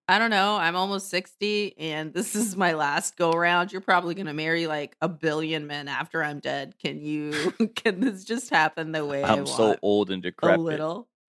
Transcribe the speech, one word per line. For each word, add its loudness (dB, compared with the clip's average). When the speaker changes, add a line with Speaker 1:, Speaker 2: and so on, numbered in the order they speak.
Speaker 1:
I 4
don't 2
know, 4
I'm 0
almost -2
sixty, -4
and -6
this -4
is -2
my 4
last -2
go-round. 2
You're -8
probably 2
gonna -6
marry, 0
like, -6
a 0
billion -2
men -8
after -4
I'm -4
dead. -6
Can -6
you, -4
<laughs> 0
can 0
this -2
just -6
happen 2
the -2
way -2
I 4
Speaker 2:
I'm 2
so 4
Speaker 1:
want? 4
Speaker 2:
old 2
and -4
Speaker 1:
A -2
Speaker 2:
decrepit. 4
Speaker 1:
little. -4